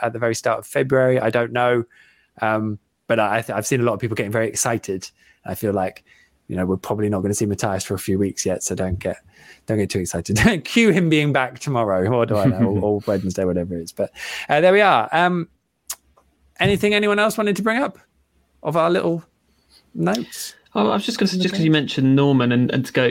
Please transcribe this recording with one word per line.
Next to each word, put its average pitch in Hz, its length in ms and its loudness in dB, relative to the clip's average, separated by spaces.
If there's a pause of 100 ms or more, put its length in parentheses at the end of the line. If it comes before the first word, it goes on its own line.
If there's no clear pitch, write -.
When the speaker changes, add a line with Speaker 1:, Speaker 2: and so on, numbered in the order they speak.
Speaker 1:
at 117 100 -2
the 117 60 -10
very 117 160 0
start 113 240 -2
of - 80 -12
February. 131 540 2
I 113 100 0
don't 120 220 0
know. 123 320 2 (580)
Um, 110 360 -2 (300)
but 113 100 2
I, 107 200 2
I 120 40 0
th-, 101 140 -6
I've 107 100 -4
seen 131 140 0
a 117 40 2
lot 117 100 2
of 98 60 -8
people 110 140 -4
getting 107 180 -4
very 113 160 0
excited. 101 640 -4 (340)
I 95 100 -8
feel 101 180 -2
like, 95 320 -4 (420)
you - 100 -8
know, 92 100 -2
we're 95 100 0
probably 104 320 -4
not 101 120 -2
gonna 101 140 -2
see 110 120 -2
Matthias 101 380 -4
for 101 100 -6
a 92 40 -6
few 95 200 -2
weeks 98 280 -2
yet, 92 160 -2
so 92 120 -6
don't 92 240 -4
get, 90 180 -6 (500)
don't 113 120 -2
get 98 120 -2
too 101 80 -4
excited. 90 400 -4 (160)
<laughs> 160 100 -4
Cue 226 260 2
him 170 200 2
being 151 220 2
back 131 260 -2
tomorrow, 104 520 0
or 120 160 2
do 113 100 0
I 101 100 2
know, 127 120 0
or, 104 200 2
Speaker 2:
<laughs> 92 40 0
Speaker 1:
or 104 240 0
Wednesday, 95 380 -2
whatever 90 320 -2
it 85 60 -8
is. 85 100 -14
But, - 200 -6 (360)
uh, 147 140 2
there 185 100 6
we 202 80 6
are. 143 320 4
Um, 175 360 0 (1120)
anything 202 340 2
anyone 208 240 2
else 214 180 2
wanted 208 200 0
to 196 60 -4
bring 226 200 0
up 294 160 -6 (640)
of 160 140 -2
our 165 140 4
little 175 340 0 (720)
notes? - 600 -4 (200)
Speaker 3:
Oh, 214 160 2
I - 40 0
was 208 120 -2
just 240 120 -6
gonna 190 100 2
say, 185 100 -2
just 185 160 -2
'cause 165 100 0
you 156 60 4
mentioned 135 440 2
Norman 135 380 4
and, 123 180 2
and 131 140 0
to - 80 -10
go, 127 180 2